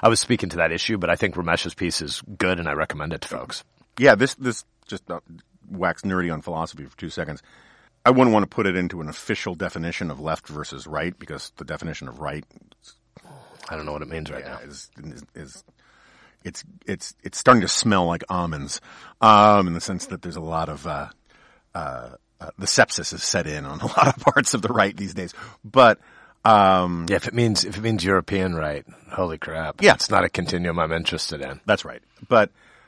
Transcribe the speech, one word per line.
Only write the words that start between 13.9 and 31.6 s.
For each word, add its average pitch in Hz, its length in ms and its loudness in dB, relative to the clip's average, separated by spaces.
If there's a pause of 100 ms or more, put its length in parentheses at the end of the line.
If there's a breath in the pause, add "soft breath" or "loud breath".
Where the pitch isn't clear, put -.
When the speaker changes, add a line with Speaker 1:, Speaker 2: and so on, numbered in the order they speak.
Speaker 1:
what 73 100 -8
it 69 60 -14
means 80 220 -10
right 69 140 -12
Speaker 2:
yeah, 67 100 -14
Speaker 1:
now. 58 60 -16
Speaker 2:
is, 69 300 -20 (120)
is, 73 200 -18 (120)
is, 78 300 -20 (800 soft breath)
it's, - 200 -14 (220)
it's, - 360 -8
it's - 160 -12
starting 123 240 6
to 85 60 -2
smell 98 380 2
like 85 220 -2
almonds, 80 540 -6 (400 loud breath)
um, 104 440 8
in 87 60 -2
the 82 80 -6
sense - 260 -8
that 92 140 -12
there's 82 160 -12
a 90 60 -10
lot 80 260 -4
of, 73 180 -12
uh, 71 220 -8 (680 soft breath)
uh, 65 360 -10 (300)
uh, 82 180 -14
the 95 80 -8
sepsis - 480 2
is 87 80 -12
set 85 240 -2
in 76 180 -8
on 69 160 -12
a - 60 -8
<laughs> - 100 -4
lot 151 120 6
of 131 100 0
parts - 340 2
of 117 80 -2
the - 80 -4
right 104 260 2
these 98 200 -8
days. 92 180 -8 (320 loud breath)
But, 117 340 8 (460 soft breath)
um, 92 640 6
Speaker 1:
Yeah, 98 80 2
if 85 100 -2
it 107 60 -8
means, 117 320 2
if 98 140 -10
it - 20 -10
means 110 240 -2
European 95 500 0
right, 76 300 -6 (260)
holy 82 280 -4
crap. 80 420 -8
Speaker 2:
Yeah. 202 140 8
Speaker 1:
It's - 160 -4
not 95 140 4
a 90 40 0
continuum 87 500 -4
I'm 80 140 0
interested 82 480 -4
in. 69 240 -12